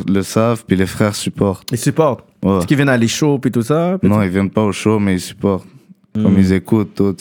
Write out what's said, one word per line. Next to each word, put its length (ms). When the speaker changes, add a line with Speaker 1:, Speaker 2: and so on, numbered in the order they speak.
Speaker 1:
le 160
savent, 420
puis 120
les 80
frères 300
supportent. 580
Speaker 2:
Ils 40
supportent. 460
Speaker 1:
Ouais. 180
Speaker 2:
Est-ce 80
qu'ils 100
viennent 120
à 80
les 120
shows 300
puis 120
tout 120
ça, 360
puis 100
Speaker 1:
Non, 80
Speaker 2:
tout ? 60
Speaker 1:
ils 60
viennent 220
pas 120
aux 80
shows, 280
mais 160
ils 60
supportent. 460
Comme 200
Speaker 2:
Hmm. 40
Speaker 1:
ils 140
écoutent, 400
tout, 280